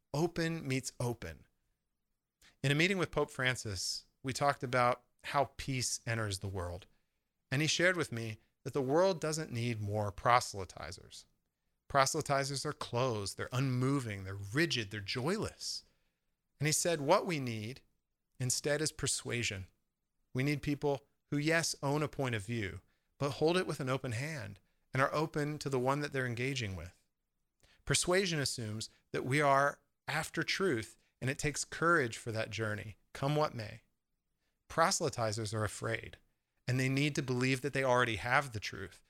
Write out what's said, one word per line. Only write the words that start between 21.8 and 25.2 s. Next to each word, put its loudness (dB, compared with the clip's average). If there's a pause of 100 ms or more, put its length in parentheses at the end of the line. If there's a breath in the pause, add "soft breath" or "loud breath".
own 2
a 0
point -2
of -4
view, -4 (360)
but 0
hold 4
it 0
with -4
an -2
open -2
hand -6 (340)
and 4
are 4
open 0